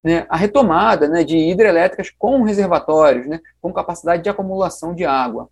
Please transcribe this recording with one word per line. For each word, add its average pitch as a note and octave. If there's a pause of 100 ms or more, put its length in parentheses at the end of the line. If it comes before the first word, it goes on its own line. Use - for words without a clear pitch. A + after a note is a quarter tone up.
né, E3
a -
retomada, G3
né, E3
de D#3
hidrelétricas F3
com B3
reservatórios, D#3
né, D#3+ (200)
com F3
capacidade E3+
de G3+
acumulação F#3+
de F3
água. B2